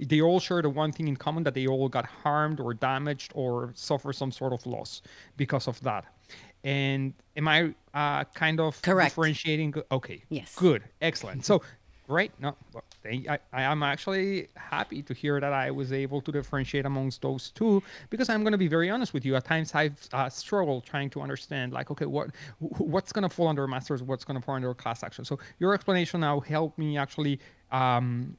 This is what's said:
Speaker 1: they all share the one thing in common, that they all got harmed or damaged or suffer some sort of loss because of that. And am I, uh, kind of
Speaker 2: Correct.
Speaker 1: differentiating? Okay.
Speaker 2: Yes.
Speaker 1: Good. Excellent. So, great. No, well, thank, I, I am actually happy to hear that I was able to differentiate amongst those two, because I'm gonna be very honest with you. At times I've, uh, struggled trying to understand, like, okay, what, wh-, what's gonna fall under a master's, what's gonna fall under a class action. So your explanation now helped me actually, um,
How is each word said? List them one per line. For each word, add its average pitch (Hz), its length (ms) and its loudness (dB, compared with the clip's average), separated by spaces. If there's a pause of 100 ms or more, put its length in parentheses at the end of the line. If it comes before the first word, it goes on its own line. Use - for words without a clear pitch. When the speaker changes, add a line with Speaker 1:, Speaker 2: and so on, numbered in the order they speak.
Speaker 1:
they 151 220 4
all 175 180 6
share 175 220 0
the 151 80 2
one 151 220 0
thing 160 160 -2
in 135 80 0
common, 160 260 -2
that 147 100 0
they 131 140 0
all 131 240 2
got 120 160 0
harmed 151 520 0
or 120 140 -2
damaged 135 640 -2
or 123 400 -2
suffer 139 400 -2
some 131 180 -4
sort 131 220 -2
of 117 100 -8
loss 113 380 -8 (340)
because 135 320 0
of 120 140 -6
that. 107 240 -4 (580)
And 139 480 0 (240)
am 151 120 0
I, 156 260 4 (180)
uh, 143 320 0
kind 160 360 0
of 156 200 0
Speaker 2:
Correct. 180 300 4
Speaker 1:
differentiating? 156 640 0 (180)
Okay. 127 380 -4
Speaker 2:
Yes. - 240 -8
Speaker 1:
Good. 165 300 6 (180)
Excellent. 139 420 -4
So, - 160 6 (480)
great. 175 220 2 (100)
No, 143 140 -4 (180)
well, - 120 -14 (180)
thank, 123 260 -6
I, 147 80 0 (160)
I 127 100 -2
am 147 200 2
actually 190 720 0
happy - 480 -6
to 131 100 -8
hear 143 280 0
that 143 120 0
I 135 200 0
was 135 200 -4
able 135 280 -2
to 147 100 -8
differentiate 139 560 -2
amongst 135 360 -2
those 135 280 -4
two, 208 320 4 (280)
because 233 180 0
I'm 214 160 2
gonna 208 120 4
be 185 120 4
very 165 200 4
honest 233 240 -2
with 127 120 -2
you. 131 100 2
At 131 100 2
times 160 300 0
I've, 151 380 2
uh, 131 160 0
struggled 147 560 0
trying 139 260 -4
to 143 100 -8
understand, 135 520 -6
like, 131 180 -4
okay, 143 160 -4
what, 143 240 -4 (300)
wh-, - 200 -6
what's 190 300 0
gonna 202 180 0
fall 170 200 2
under 139 160 0
a 135 40 -4
master's, 127 360 -4
what's 131 180 -6
gonna 135 180 -6
fall 135 140 -4
under 127 160 -2
a 123 40 -4
class 117 280 -6
action. - 220 -12
So - 160 -4 (180)
your 190 160 4
explanation 180 460 2
now 147 180 2
helped 156 400 -2
me 151 180 0
actually, 143 440 0 (320)
um, 123 680 4